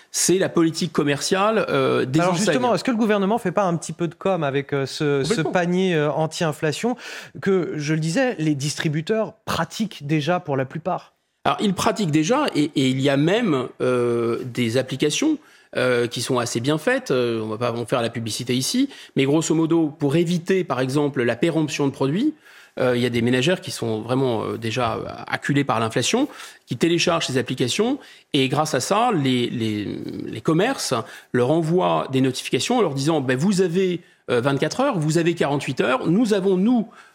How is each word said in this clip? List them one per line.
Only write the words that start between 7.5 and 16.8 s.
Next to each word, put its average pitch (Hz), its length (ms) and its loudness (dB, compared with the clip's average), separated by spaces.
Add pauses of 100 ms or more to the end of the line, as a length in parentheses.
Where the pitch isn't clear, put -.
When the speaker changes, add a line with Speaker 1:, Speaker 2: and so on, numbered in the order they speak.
Speaker 2:
je 151 180 -2
le 160 60 0
disais, 185 400 0
les 156 160 2
distributeurs 160 800 -2 (100)
pratiquent - 640 -6
déjà 156 320 0
pour 151 160 -2
la 135 80 0
plupart ? 160 500 -6 (320)
Speaker 1:
Alors, 147 160 2
ils 208 120 2
pratiquent 214 380 0
déjà, 208 440 2
et, 147 200 2
et 135 140 2
il 131 100 0
y 135 80 2
a 139 80 4
même, 156 540 2 (100)
euh, 120 640 0
des 120 320 -2
applications, 151 640 0 (400)
euh, 123 280 2
qui 117 160 -6
sont 123 180 0
assez 117 200 -2
bien 143 180 0
faites. 262 340 -2